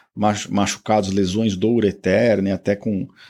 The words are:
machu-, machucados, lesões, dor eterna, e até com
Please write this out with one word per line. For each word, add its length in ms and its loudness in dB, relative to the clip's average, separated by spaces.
machu-, 360 0
machucados, 600 0
lesões, 440 0
dor 300 0
eterna, 640 0
e 20 -2
até 240 -2
com 320 -4